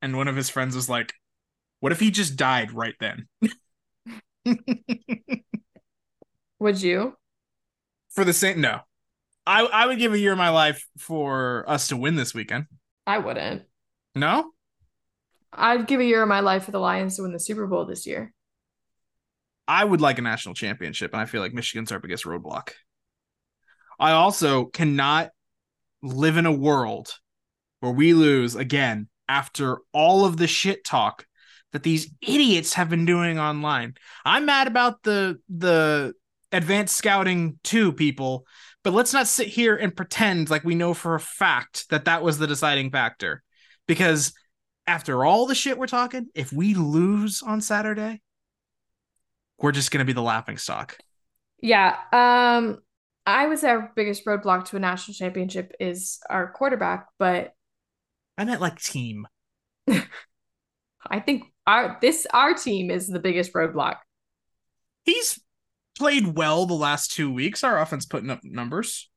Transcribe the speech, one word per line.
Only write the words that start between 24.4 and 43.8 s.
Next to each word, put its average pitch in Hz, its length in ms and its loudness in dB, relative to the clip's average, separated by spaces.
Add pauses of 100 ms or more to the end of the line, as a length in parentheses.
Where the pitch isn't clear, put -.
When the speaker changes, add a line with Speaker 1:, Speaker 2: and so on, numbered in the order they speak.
Speaker 1:
cannot 147 640 0 (720)
live 139 360 0
in 165 80 4
a 160 60 4
world 135 600 0 (680)
where 123 120 -2
we 151 220 6
lose 135 420 6
again 123 520 -2 (200)
after 135 520 -2 (140)
all 180 320 6
of 175 120 0
the 170 100 2
shit 190 360 -2
talk 110 420 -2 (460)
that 139 120 -8
these 160 280 0 (100)
idiots 233 520 2
have 175 160 0
been 170 160 0
doing 170 340 2
online. 147 540 -2 (320)
I'm 240 200 4
mad 277 220 2
about 240 360 0
the, 196 360 0 (100)
the 160 640 2 (380)
advanced 190 460 0
scouting 185 640 0
too, 214 300 2
people, 135 520 -2 (380)
but 185 100 0
let's 240 200 2
not 262 140 2
sit 233 200 0
here 226 280 2
and 180 200 -2
pretend 175 540 0
like 151 140 0
we 170 120 0
know 170 180 0
for 165 200 -4
a 156 60 0
fact - 720 -2
that 151 140 0
that 165 180 2
was 156 160 0
the 156 80 0
deciding 139 440 0
factor. 117 520 -4 (440)